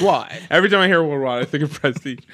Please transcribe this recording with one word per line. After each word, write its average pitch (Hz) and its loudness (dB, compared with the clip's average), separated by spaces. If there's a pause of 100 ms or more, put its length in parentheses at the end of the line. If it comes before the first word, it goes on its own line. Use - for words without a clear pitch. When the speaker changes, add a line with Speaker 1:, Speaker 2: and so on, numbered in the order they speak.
Speaker 1:
Worldwide. 135 0
Speaker 2:
<laughs> - -8
every 185 4
time 196 4
I 180 4
hear 180 4
worldwide, 135 -2
I 127 -2
think 147 -4
of 147 -4
Prestige. 127 -4 (140)